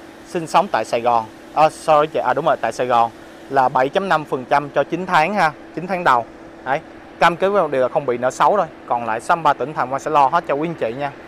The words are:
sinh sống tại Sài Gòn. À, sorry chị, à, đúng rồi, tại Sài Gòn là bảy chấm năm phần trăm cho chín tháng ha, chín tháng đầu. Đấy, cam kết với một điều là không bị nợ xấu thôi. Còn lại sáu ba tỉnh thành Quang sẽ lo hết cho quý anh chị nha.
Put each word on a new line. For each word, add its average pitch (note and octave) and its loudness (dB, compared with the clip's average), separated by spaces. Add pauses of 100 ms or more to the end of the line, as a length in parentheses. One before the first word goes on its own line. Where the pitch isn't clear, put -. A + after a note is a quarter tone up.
(280)
sinh E3 -6
sống F3+ 2
tại A2+ -2
Sài A#2+ -2
Gòn. A#2 2 (280)
À, D3+ 4
sorry D3+ 2
chị, B2+ -2
à, B2+ 0
đúng C#3+ -2
rồi, C#3 2
tại A#2 -2
Sài B2+ -4
Gòn A#2 2 (380)
là C3 2
bảy C3 0
chấm F#3+ -2
năm D#3 0
phần C3+ -6
trăm D3 0
cho C#3+ 0
chín E3+ -6
tháng F3+ 0
ha, E3+ 2 (240)
chín E3+ -8
tháng F3+ -4
đầu. B2 2 (400)
Đấy, C3+ -2 (400)
cam F3 4
kết F#3+ 0
với G3+ 2
một D#3 0
điều C3 0
là B2+ 2
không D3 -4
bị B2 -2
nợ B2+ 0
xấu D#3+ 2
thôi. F3+ 0 (220)
Còn A#2+ -2
lại A2 -4
sáu F3 0
ba D3+ 2
tỉnh C3 -4
thành C3+ -4
Quang C3+ -4
sẽ D3 -6
lo D3 4
hết E3+ 0
cho D#3 -2
quý D3+ -2
anh E3 -8
chị A#2 -4
nha. C#3+ -6 (160)